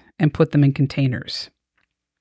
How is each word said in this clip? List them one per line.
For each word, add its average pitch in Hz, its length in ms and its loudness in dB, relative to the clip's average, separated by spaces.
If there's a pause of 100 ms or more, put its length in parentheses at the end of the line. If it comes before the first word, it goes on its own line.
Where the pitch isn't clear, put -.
(200)
and 151 140 2
put 156 180 2
them 147 120 4
in 139 100 4
containers. - 760 -4 (720)